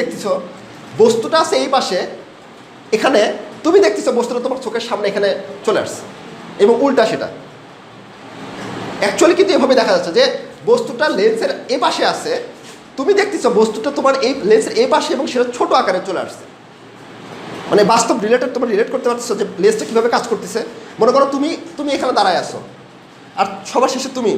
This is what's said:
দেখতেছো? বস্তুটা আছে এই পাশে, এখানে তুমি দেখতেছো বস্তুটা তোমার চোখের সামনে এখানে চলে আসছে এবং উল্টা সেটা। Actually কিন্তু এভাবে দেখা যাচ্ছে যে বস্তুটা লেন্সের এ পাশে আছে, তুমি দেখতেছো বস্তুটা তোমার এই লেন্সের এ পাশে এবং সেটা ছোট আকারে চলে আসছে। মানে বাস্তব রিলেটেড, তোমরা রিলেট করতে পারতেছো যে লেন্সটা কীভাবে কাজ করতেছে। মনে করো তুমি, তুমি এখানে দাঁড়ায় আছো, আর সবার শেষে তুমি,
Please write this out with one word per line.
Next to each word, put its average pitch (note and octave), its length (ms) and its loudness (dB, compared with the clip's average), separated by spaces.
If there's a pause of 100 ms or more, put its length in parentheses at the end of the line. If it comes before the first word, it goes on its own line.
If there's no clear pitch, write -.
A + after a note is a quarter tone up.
দেখতেছো? G3+ 320 -4 (680)
বস্তুটা A#3 460 4
আছে - 100 0 (100)
এই C4 120 -4
পাশে, F#3+ 220 0 (1000)
এখানে C4+ 240 2 (440)
তুমি E4+ 160 6
দেখতেছো D#4+ 380 2
বস্তুটা A#3+ 280 -2
তোমার C4 180 -4
চোখের A#3 240 -6
সামনে G3+ 200 -2
এখানে G3 200 0 (380)
চলে F#3 180 2
আসছে - 180 -10 (640)
এবং A#3 100 8 (100)
উল্টা A#3 260 4
সেটা। B2+ 180 -4 (1800)
Actually D#4+ 320 4
কিন্তু F#4+ 180 4
এভাবে B3+ 240 4
দেখা G#3+ 140 2
যাচ্ছে F3 240 0
যে C4+ 60 6 (420)
বস্তুটা A#3+ 400 2 (120)
লেন্সের A3 340 2 (160)
এ B3+ 160 0
পাশে - 200 0 (100)
আছে, D#3+ 180 -6 (640)
তুমি F#4+ 240 2
দেখতেছো - 280 0 (120)
বস্তুটা A3+ 380 0
তোমার C4+ 160 2 (120)
এই C4+ 80 0 (160)
লেন্সের - 320 4
এ - 20 2 (100)
পাশে - 220 0
এবং C4+ 160 -2
সেটা B3 120 2 (120)
ছোট E4+ 140 0 (100)
আকারে F#3 280 0
চলে D#3+ 180 -4
আসছে। - 180 -16 (1300)
মানে G3+ 120 6 (100)
বাস্তব - 320 2
রিলেটেড, B3 300 2
তোমরা B3 200 -2
রিলেট A3+ 180 2
করতে B3 160 -2
পারতেছো A#3+ 320 -2
যে G3+ 40 -2 (180)
লেন্সটা G#3 220 4
কীভাবে A#3 320 0
কাজ - 140 0
করতেছে। G#3 300 -4 (400)
মনে A#3 120 4
করো C4+ 220 4
তুমি, D4 220 -2 (200)
তুমি C#4+ 200 -4
এখানে B3+ 220 -2
দাঁড়ায় F#3 240 4
আছো, - 160 -10 (840)
আর G3 60 2 (260)
সবার C4 160 2
শেষে B3+ 260 -6
তুমি, G#3+ 240 0